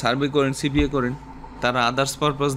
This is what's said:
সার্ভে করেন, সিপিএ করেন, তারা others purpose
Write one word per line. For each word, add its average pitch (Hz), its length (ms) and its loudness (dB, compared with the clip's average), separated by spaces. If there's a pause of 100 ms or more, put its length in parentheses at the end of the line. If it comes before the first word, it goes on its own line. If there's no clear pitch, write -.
সার্ভে 127 340 2
করেন, 135 240 4
সিপিএ 147 360 2
করেন, 123 180 0 (480)
তারা 123 180 2 (100)
others 135 320 0
purpose 143 360 0